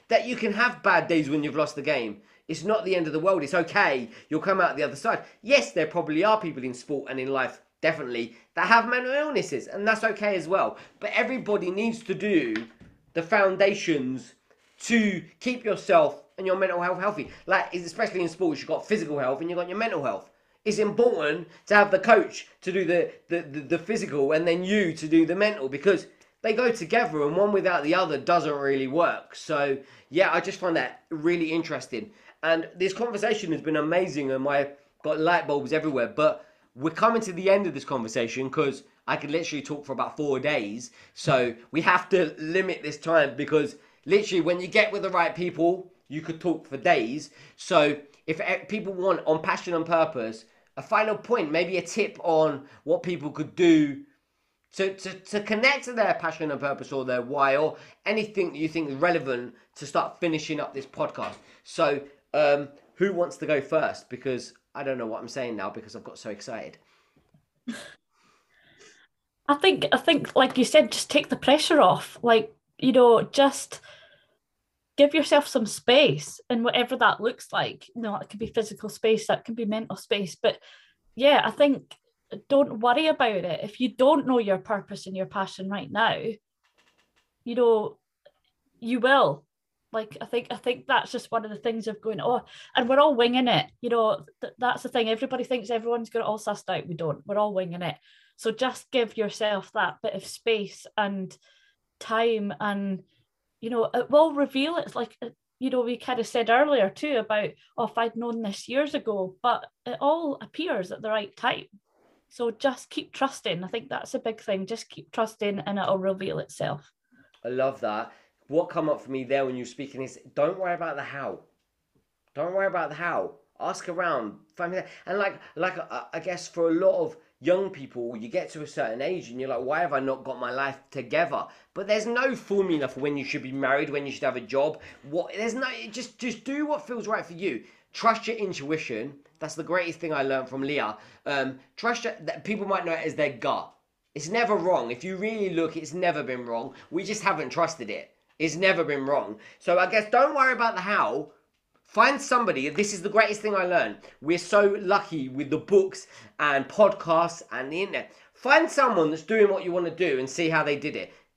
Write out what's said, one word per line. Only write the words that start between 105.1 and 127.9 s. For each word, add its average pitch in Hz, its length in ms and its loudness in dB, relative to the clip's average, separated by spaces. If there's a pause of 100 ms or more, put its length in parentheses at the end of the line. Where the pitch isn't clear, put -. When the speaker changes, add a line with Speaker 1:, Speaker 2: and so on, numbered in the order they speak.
Speaker 2:
uh, 233 80 -12 (280)
you 262 120 -4
know, 247 120 2
we 233 140 -2
kind 247 240 -4
of 214 80 -4
said 226 220 0
earlier 247 400 4
too 294 260 -4
about, 214 360 -2 (260)
"Oh, 233 80 0
if - 120 -8
I'd 226 200 -2
known 233 240 -4
this 202 260 -8
years 285 260 0
ago," 196 480 -4
but 240 240 0 (200)
it 247 160 -8
all 302 400 2
appears 220 500 -6
at - 100 -10
the 214 80 -6
right 214 280 -4
time. - 300 -4 (600)
So 233 240 -4
just 254 380 -4
keep - 240 -10
trusting. 196 500 -4
I 180 60 -8
think 233 180 -8
that's - 260 -8
a 262 60 -4
big 220 220 -6
thing. 190 240 -4
Just 226 240 -10
keep - 220 -20
trusting 208 480 -2
and 202 200 -4
it'll 190 180 0
reveal 185 420 -4
itself. - 520 -8 (540)
Speaker 1:
I - 20 -8
love 131 320 -2
that. 113 320 -4 (380)
What 160 200 0
come 156 200 -2
up - 120 -2
for 135 100 -14
me 131 120 -4
there 135 220 0
when 127 100 -4
you're 123 100 -8
speaking 135 360 -12
is, - 180 -12 (140)
don't 165 260 0
worry 180 140 -2
about 165 240 -6
the 135 60 -6
how. 120 360 -8 (960)
Don't 165 180 -4
worry 196 140 2
about 170 220 -2
the 147 60 -12
how. 151 400 -4 (240)
Ask 180 280 -6
around. 156 520 -4 (160)
Find 175 160 -6
me 185 60 -4
that. - 100 -6 (180)
And 180 120 -4
like, 196 220 -2 (160)
like, 175 220 -2
uh, 120 260 -8 (100)
I 160 60 -8
guess 170 280 -8
for 165 220 0
a 165 40 2
lot 185 260 4
of 160 180 -4 (220)
young 185 300 0
people, 123 480 -10